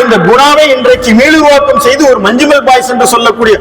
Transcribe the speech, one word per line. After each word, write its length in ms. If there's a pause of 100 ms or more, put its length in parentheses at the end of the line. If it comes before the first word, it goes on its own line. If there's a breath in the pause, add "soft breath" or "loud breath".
இந்த 140
குணாவை 500 (100)
இன்றைக்கு 360
மீளுருவாக்கம் 760
செய்து 240
ஒரு 100
மஞ்சுமல் 440
பாய்ஸ் 240
என்று 180
சொல்லக்கூடிய 540